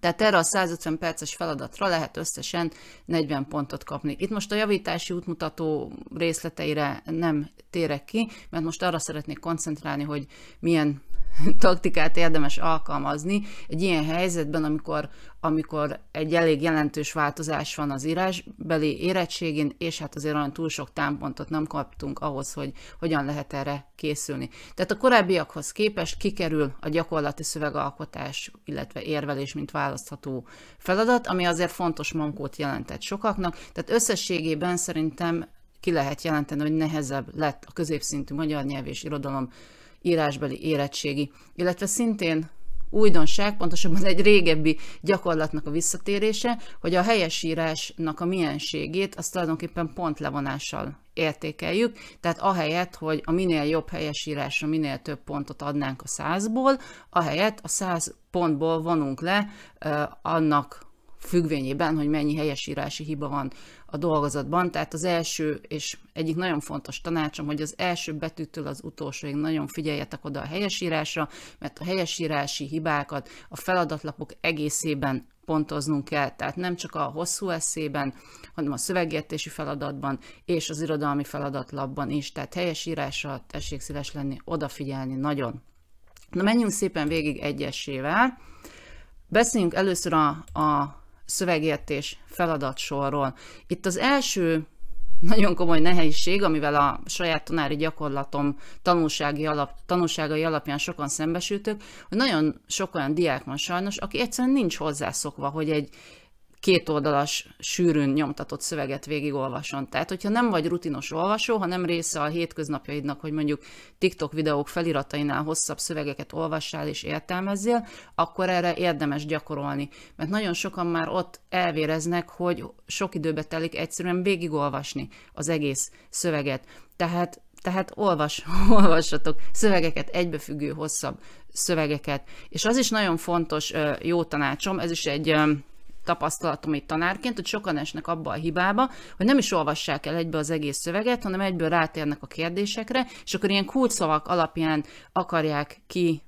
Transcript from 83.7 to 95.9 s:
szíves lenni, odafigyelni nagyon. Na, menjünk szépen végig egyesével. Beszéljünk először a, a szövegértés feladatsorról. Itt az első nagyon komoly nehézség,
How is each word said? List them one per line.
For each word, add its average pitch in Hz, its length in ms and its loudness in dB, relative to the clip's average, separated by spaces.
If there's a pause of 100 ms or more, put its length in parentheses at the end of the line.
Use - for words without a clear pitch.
szíves 143 320 -10
lenni, 139 320 -6
odafigyelni 135 720 -6
nagyon. 131 480 -4 (680)
Na, 180 120 -2
menjünk 220 280 2
szépen 170 380 -2
végig 151 300 -2
egyesével. 147 1000 -2 (880)
Beszéljünk 185 460 2
először 180 380 0
a, 156 160 4 (240)
a 147 460 -2 (300)
szövegértés 156 960 -2
feladatsorról. 139 1080 -2 (320)
Itt 175 200 -6
az 185 100 -2
első 185 720 0 (540)
nagyon 196 340 12
komoly 170 260 8
nehézség, 180 600 10